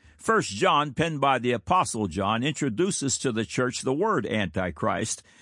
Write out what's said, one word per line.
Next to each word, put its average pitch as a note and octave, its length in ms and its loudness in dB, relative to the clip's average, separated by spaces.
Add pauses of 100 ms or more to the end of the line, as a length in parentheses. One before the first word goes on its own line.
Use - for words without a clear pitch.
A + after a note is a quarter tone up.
(160)
First G#3+ 340 0
John, D3 440 2
penned D#3 260 -2
by C3+ 180 4
the B2 140 0
Apostle A#2+ 540 0
John, G2 360 0
introduces C#3+ 760 -2
to C3 140 -2
the A2 120 0
church - 380 -2
the B2+ 100 0
word E3+ 340 0
Antichrist, F#2+ 960 -2 (200)